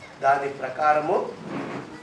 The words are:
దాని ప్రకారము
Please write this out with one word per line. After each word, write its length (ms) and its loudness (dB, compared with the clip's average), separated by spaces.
దాని 260 4
ప్రకారము 840 2